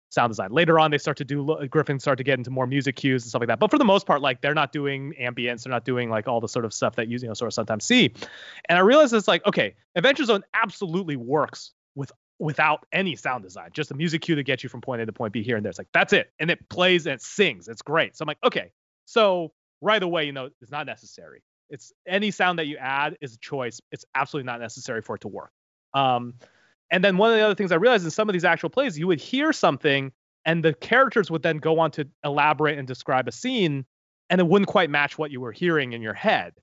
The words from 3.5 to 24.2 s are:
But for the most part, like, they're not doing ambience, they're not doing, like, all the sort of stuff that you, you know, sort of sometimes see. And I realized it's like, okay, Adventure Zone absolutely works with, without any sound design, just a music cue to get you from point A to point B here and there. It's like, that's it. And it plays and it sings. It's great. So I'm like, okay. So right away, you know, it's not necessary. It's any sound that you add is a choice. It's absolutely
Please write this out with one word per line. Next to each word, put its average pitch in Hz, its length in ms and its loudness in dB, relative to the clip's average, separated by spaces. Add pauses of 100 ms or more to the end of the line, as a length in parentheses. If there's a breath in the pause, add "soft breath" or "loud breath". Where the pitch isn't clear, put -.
But 214 120 2
for - 80 4
the 269 80 4
most 196 200 4
part, 147 140 2
like, 131 220 -2
they're 147 120 0
not 147 160 0
doing 139 480 -4
ambience, 120 440 -4
they're 127 80 -10
not 120 160 -2
doing, 123 240 -2
like, 107 180 -2
all 117 120 0
the 110 80 -4
sort 117 180 -2
of 104 80 -10
stuff 117 220 -2
that 117 120 -2
you, 120 100 -4
you 123 100 -8
know, 110 40 -8
sort 113 160 -6
of 107 60 -8
sometimes 110 300 -4
see. 233 280 4 (560 loud breath)
And 175 100 4
I 185 40 6
realized 247 320 6
it's 214 140 2
like, 175 180 2
okay, 127 300 2 (180)
Adventure 262 300 2
Zone 208 180 2 (100)
absolutely 180 640 -2
works 127 560 -2 (220)
with, 139 180 -10 (260)
without 151 540 0
any 185 240 -2
sound 127 280 -6
design, 90 280 -18
just 147 180 -6
a 139 40 -10
music 156 260 -2
cue 170 140 -2
to 143 80 0
get 131 200 -2
you 127 60 -12
from 120 140 -14
point 120 180 -6
A 113 60 -4
to 107 60 -8
point 110 200 -6
B 113 100 -4
here 113 140 -2
and 107 80 -4
there. 101 60 -6
It's - 80 -12
like, 95 160 -16
that's 139 180 2
it. 175 260 2
And 160 120 -2
it - 180 -6
plays 180 380 2
and 139 80 -2
it 117 80 -12
sings. 135 460 -2
It's 113 140 -16
great. 143 320 -2
So 156 100 -10
I'm - 20 -6
like, 151 180 -8
okay. 135 280 -2 (340)
So 185 460 2 (280)
right 202 220 2
away, 170 220 0
you 143 80 -6
know, 135 180 -10 (100)
it's 113 100 -20
not 147 140 -8
necessary. 95 580 -18 (280)
It's - 240 -18 (120)
any 202 240 -2
sound 180 280 0
that 160 80 -4
you 147 100 -8
add 139 460 -4
is 120 120 -12
a - 40 -20
choice. 123 420 -8 (100)
It's - 140 -16 (100)
absolutely 135 320 -4